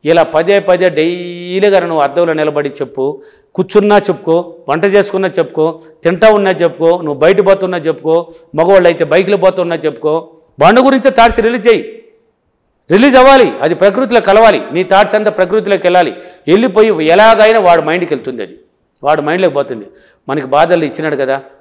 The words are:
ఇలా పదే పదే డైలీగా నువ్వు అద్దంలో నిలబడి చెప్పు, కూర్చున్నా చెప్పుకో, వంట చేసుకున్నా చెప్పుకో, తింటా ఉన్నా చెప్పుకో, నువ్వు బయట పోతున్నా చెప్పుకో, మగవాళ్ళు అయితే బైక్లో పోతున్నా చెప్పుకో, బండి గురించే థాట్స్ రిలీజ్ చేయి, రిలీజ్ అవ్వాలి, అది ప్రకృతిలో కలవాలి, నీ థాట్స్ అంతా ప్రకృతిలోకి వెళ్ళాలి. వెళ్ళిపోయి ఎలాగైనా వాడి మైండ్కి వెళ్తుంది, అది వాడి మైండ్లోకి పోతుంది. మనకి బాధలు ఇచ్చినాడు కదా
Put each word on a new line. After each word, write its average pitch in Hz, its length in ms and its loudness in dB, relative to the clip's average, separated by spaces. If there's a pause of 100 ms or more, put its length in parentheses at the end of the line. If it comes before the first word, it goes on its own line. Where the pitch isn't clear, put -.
ఇలా 165 180 2
పదే 170 360 0
పదే 180 300 0
డైలీగా 175 880 -2
నువ్వు 165 240 -2
అద్దంలో 170 300 -2
నిలబడి 147 360 -4
చెప్పు, 135 520 -8 (340)
కూర్చున్నా 202 420 0
చెప్పుకో, 175 580 -2 (140)
వంట 160 160 -2
చేసుకున్నా 190 440 0
చెప్పుకో, 160 520 -4 (220)
తింటా 185 260 2
ఉన్నా 202 220 2
చెప్పుకో, 165 380 -2
నువ్వు 165 240 -2
బయట 160 340 2
పోతున్నా 185 300 0
చెప్పుకో, 160 560 -4 (220)
మగవాళ్ళు 175 320 2
అయితే 165 180 0
బైక్లో 180 320 0
పోతున్నా 180 380 -2
చెప్పుకో, 151 380 -6 (460)
బండి 202 220 4
గురించే 269 300 2
థాట్స్ 233 280 2
రిలీజ్ 226 280 -2
చేయి, - 360 -2 (880)
రిలీజ్ 220 240 2
అవ్వాలి, 262 460 6
అది 160 140 -2
ప్రకృతిలో 202 460 0
కలవాలి, 202 400 2 (100)
నీ 175 120 -4
థాట్స్ 190 320 0
అంతా 214 160 0
ప్రకృతిలోకి 185 560 -2
వెళ్ళాలి. 175 280 0 (320)
వెళ్ళిపోయి 202 580 2
ఎలాగైనా 214 540 4
వాడి 170 220 2
మైండ్కి 165 320 -4
వెళ్తుంది, 123 280 -10
అది 85 180 -14 (440)
వాడి 151 180 0
మైండ్లోకి 165 340 -2
పోతుంది. 131 300 -6 (440)
మనకి 139 180 -6
బాధలు 165 380 0
ఇచ్చినాడు 147 300 -6
కదా 135 260 -4 (200)